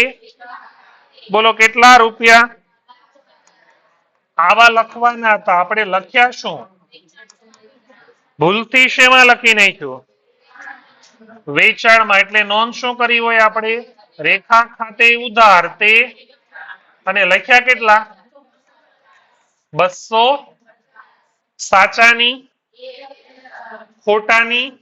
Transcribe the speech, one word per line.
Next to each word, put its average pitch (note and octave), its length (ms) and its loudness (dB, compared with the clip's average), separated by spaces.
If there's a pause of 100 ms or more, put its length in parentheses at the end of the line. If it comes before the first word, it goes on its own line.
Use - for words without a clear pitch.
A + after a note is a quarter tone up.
(1300)
બોલો A3 220 0
કેટલા A#3 440 4
રૂપિયા? A3+ 520 2 (1900)
આવા G#3 300 4
લખવાના A#3 680 -4
હતા, G3 180 -4
આપણે G#3 300 -4
લખ્યા F#3+ 460 -2
શું? E3 360 -14 (1700)
ભૂલથી A3 500 -2
શેમાં B3+ 380 4
લખી A#3+ 280 2
નાખ્યું? D#3 520 -4 (1400)
વેચાણમાં. G#3 720 0
એટલે G#3 220 -2
નોંધ A3 320 -4
શું B3 220 -8
કરી A#3+ 220 -2
હોય A#3 220 -2
આપણે? A3 340 -2 (440)
રેખા F#3+ 460 0
ખાતે A#3 500 -2
ઉધાર A3 540 2
તે, G#3 240 -2 (1120)
અને G3 180 -2
લખ્યા G3+ 360 0
કેટલા? A3+ 460 0 (1700)
બસો. F#3 540 -4 (1300)
સાચાની, A#3 920 -2 (1500)
ખોટાની, A3+ 760 -2